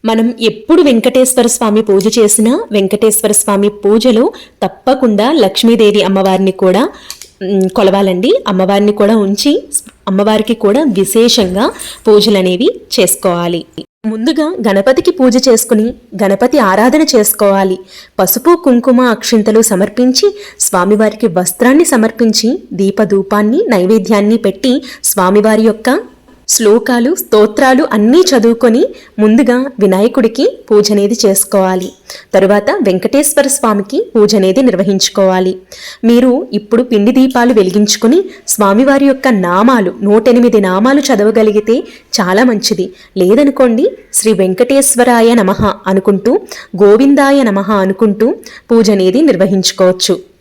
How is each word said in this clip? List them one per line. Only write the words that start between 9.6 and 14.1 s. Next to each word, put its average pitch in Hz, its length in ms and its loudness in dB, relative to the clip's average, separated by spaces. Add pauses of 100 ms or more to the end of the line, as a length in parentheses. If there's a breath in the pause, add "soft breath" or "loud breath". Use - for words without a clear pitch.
అమ్మవారికి 214 460 -2
కూడా 220 300 -2
విశేషంగా 208 840 0 (380 loud breath)
పూజలు 208 300 2
అనేవి 185 420 -2 (200)
చేసుకోవాలి. 175 640 -2 (420)
ముందుగా 240 380 -4 (240)